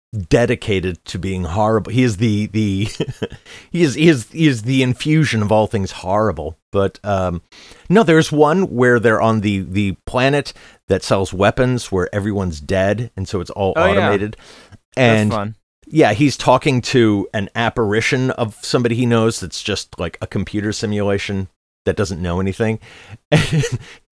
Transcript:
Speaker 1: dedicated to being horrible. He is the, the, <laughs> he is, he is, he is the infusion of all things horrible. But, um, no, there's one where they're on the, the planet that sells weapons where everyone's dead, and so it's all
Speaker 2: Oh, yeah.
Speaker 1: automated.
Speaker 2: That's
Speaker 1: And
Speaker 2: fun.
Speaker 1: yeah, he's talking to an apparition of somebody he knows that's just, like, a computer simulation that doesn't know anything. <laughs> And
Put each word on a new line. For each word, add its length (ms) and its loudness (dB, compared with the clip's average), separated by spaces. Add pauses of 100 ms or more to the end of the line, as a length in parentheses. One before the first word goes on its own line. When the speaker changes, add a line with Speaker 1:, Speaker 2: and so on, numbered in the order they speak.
(300)
Speaker 1:
dedicated 760 0
to 120 -10
being 260 -4
horrible. 480 0
He 120 2
is 140 0
the, 300 0
the, 400 -2 (420)
<laughs> 420 -20
he 100 0
is, 140 2
he 120 4
is, 240 2
he 160 2
is 160 0
the 200 2
infusion 580 0
of 100 0
all 160 4
things 240 -4
horrible. 680 -2 (140)
But, 320 0
um, 380 -2 (480)
no, 140 6
there's 280 4
one 320 4 (100)
where 260 4
they're 220 2
on 200 2
the, 200 0
the 340 -2 (100)
planet 480 0 (340)
that 160 0
sells 300 0
weapons 580 0
where 220 -2
everyone's 460 -2
dead, 560 -2
and 120 -6
so 140 -4
it's 100 -10
all 240 -2
Speaker 2:
Oh, 100 2
yeah. 60 4
Speaker 1:
automated. 460 0 (580)
Speaker 2:
That's 260 4
Speaker 1:
And 100 2
Speaker 2:
fun. 240 -4 (320)
Speaker 1:
yeah, 260 4
he's 240 2
talking 440 2
to 520 2
an 220 -6
apparition 760 0
of 320 -4
somebody 320 0
he 100 0
knows 340 2
that's 240 -10
just, 360 -6
like, 220 -6
a 60 -8
computer 460 -4
simulation 720 -4 (380)
that 100 0
doesn't 260 -4
know 180 -2
anything. 400 -2 (260)
<laughs> 260 -10
And 320 2 (480)